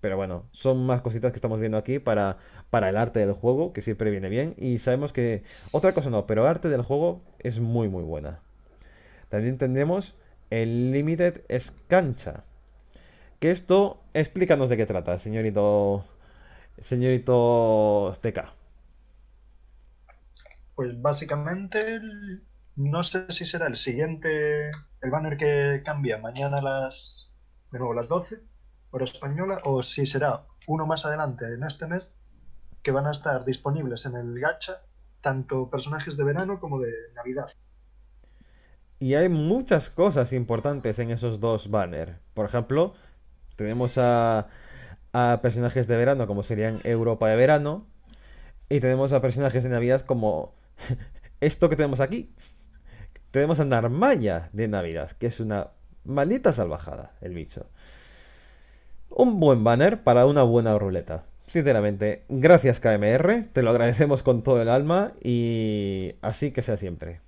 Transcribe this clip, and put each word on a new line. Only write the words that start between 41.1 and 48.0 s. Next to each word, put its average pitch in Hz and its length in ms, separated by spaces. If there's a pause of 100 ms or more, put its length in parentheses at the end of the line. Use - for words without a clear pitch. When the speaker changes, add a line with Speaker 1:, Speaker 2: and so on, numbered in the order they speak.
Speaker 1:
esos 113 280
dos 110 300
banners. 87 440 (200)
Por 120 120
ejemplo, 135 480 (600)
tenemos 120 420
a, 117 500 (640)
a 120 280
personajes 120 460
de 117 100
verano 123 300
como 101 160
serían 110 400
Europa 113 440
de 110 80
verano, 147 520 (840)